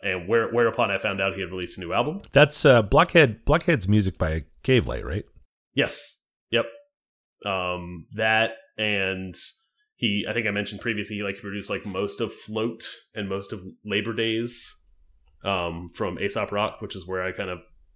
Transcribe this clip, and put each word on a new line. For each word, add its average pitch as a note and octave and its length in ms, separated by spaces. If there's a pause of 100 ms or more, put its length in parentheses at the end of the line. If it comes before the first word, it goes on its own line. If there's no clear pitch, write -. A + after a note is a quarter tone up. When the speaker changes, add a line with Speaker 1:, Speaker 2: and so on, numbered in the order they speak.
Speaker 1:
and F#2 280
where-, A2+ 200
whereupon A2+ 420
I F#2+ 60
found G2 240
out F#2+ 140
he F#2+ 60
had F2 100
released F#2 260
a F#2+ 40
new E2+ 120
album. C#3 280 (100)
Speaker 2:
That's, C#3+ 340
uh, B2+ 160
Blockhead, C#3 640
Blockhead's C#3+ 420
music G2+ 300
by D#2+ 280 (180)
Cave A2+ 240
Light, A#1+ 180
right? - 200 (480)
Speaker 1:
Yes. - 500 (280)
Yep. - 140 (800)
Um, F2+ 680
that A2 380 (260)
and F#2+ 580 (600)
he, G#2 340
I G2 40
think A2 140
I G2+ 40
mentioned G2+ 300
previously, G#2+ 360
he, G#2 60
like, G2 180
produced, G2+ 280
like, G2+ 160
most G2+ 360
of G#2+ 120
Float A2 500 (300)
and G#2 140
most G2 240
of G2+ 100 (220)
Labor G#2+ 300
Days, A2+ 600 (720)
um, F2 520
from F#2 240
Aesop G2+ 340
Rock, G#2 280
which G2+ 140
is F2+ 120
where F#2 160
I F#2 100
kind F#2+ 160
of F2 100 (360)